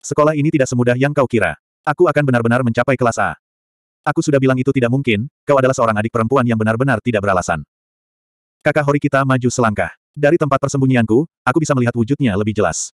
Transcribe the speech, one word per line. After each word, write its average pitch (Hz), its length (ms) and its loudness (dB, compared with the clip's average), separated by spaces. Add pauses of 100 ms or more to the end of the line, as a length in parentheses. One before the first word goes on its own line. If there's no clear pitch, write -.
Sekolah 147 320 0
ini 147 160 0
tidak 151 160 2
semudah 123 320 0
yang 143 160 0
kau 143 160 0
kira. 92 240 -2 (320)
Aku 160 240 2
akan 147 160 2
benar-benar 123 400 2
mencapai 123 320 0
kelas 117 240 0
A." 85 160 -4 (680)
"Aku 151 160 -2
sudah 151 160 0
bilang 131 240 2
itu 131 160 -2
tidak 120 160 2
mungkin, 127 400 -2 (160)
kau 143 80 2
adalah 127 160 2
seorang 113 240 0
adik 107 160 -4
perempuan 120 320 0
yang 117 160 0
benar-benar 110 400 0
tidak 107 240 -2
beralasan." 87 400 -2 (1000)
Kakak 151 200 0
Horikita 143 400 0
maju 127 240 0
selangkah. 104 480 -2 (180)
Dari 143 240 2
tempat 139 240 0
persembunyianku, 131 640 0 (160)
aku 131 160 -2
bisa 147 160 0
melihat 120 240 -2
wujudnya 117 400 -2
lebih 104 160 -2
jelas. 92 460 -4